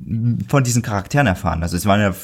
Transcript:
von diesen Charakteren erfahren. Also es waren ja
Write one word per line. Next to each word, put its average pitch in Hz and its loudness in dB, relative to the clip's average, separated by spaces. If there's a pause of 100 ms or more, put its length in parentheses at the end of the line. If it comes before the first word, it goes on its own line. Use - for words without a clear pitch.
(460)
von 143 2
diesen 120 0
Charakteren 110 0
erfahren. 85 0
Also 85 -4
es 87 -2
waren 101 4
ja 101 2